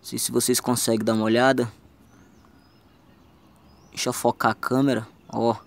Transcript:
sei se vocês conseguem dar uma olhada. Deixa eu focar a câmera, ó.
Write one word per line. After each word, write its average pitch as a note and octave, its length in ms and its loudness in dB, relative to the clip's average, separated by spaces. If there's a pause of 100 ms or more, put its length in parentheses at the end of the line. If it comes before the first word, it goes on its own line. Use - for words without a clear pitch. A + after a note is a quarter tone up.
sei - 180 -10
se - 140 -4
vocês B2 260 0
conseguem A2+ 460 0
dar A2+ 80 0
uma A2 140 0
olhada. A#2+ 440 2 (2250)
Deixa - 180 -6
eu B2 60 -2
focar - 380 0
a - 20 0
câmera, B2+ 520 0 (220)
ó. A2+ 280 0 (100)